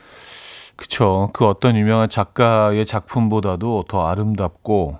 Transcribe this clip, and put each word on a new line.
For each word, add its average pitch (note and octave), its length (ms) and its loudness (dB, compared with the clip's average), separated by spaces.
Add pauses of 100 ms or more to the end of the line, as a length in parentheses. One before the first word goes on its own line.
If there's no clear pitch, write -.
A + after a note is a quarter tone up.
(760)
그쵸. G2 560 0
그 A#2 140 2
어떤 A2+ 280 2
유명한 A2 340 2
작가의 A2 760 2
작품보다도 G#2+ 1040 -2
더 F2+ 180 -2
아름답고, G2 920 -2